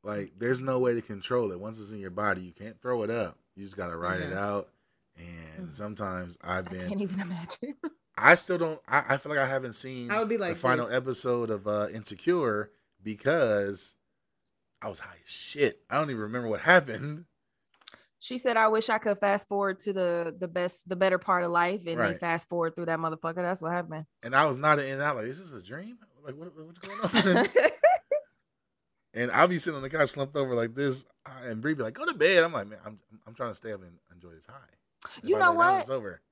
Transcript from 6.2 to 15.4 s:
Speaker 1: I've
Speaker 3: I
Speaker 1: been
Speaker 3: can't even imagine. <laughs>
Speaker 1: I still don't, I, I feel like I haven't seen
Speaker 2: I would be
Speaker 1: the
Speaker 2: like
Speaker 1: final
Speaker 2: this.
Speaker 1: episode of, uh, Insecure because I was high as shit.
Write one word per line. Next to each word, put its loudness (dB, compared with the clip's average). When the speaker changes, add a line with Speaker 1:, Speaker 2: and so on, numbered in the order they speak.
Speaker 1:
I've -4
Speaker 3:
I -
Speaker 1:
been -8
Speaker 3:
can't -2
even -4
imagine. -8
<laughs> -8
Speaker 1:
I 8
still -2
don't, -4
I, 2
I -6
feel -8
like 0
I 2
haven't -4
seen -8
Speaker 2:
I 0
would -2
be 0
Speaker 1:
the -4
Speaker 2:
like -
Speaker 1:
final 2
Speaker 2:
this. -10
Speaker 1:
episode -2
of, -4
uh, 0
Insecure -2
because 0
I -8
was -12
high -18
as -20
shit. 0